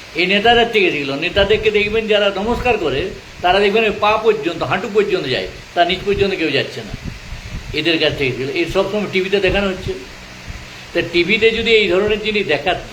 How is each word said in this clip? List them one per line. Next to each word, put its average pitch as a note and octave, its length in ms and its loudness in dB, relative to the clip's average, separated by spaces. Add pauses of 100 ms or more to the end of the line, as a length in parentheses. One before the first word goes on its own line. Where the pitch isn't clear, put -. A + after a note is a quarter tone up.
(160)
এই E3+ 100 2
নেতাদের A3+ 480 4
থেকে F#3+ 180 4
শিখলো। C#3+ 240 -2
নেতাদেরকে G3+ 560 2
দেখবেন G#3 360 0
যারা G3+ 280 4
নমস্কার A3+ 420 0
করে, F3+ 320 -2 (320)
তারা F3+ 180 4
দেখবেন G#3 240 2
ওই G#3 160 2
পা G#3+ 180 2
পর্যন্ত, F3 460 0
হাঁটু F#3+ 300 -2
পর্যন্ত F#3 320 0
যায়, G#2+ 220 -2 (260)
তার F3 140 4
নিচ F#3 180 -2
পর্যন্ত G3 300 2
কেউ D#3+ 140 0
যাচ্ছে B2+ 320 -2
না। - 300 -10 (640)
এদের D#3 260 2
কাছ D3 180 0
থেকে C3+ 140 0
শিখলো। C3 200 -4
এই E3+ 140 0
সবসময় G3 460 -2
টিভিতে F#3 280 0
দেখানো F#3+ 280 2
হচ্ছে। F#3+ 260 -4 (1000)
তা E3+ 80 2 (120)
টিভিতে G#3 380 4
যদি A3+ 200 0
এই G#3+ 180 4
ধরনের G#3 340 2
জিনিস G#3 240 -2
দেখা D#3 280 0 (180)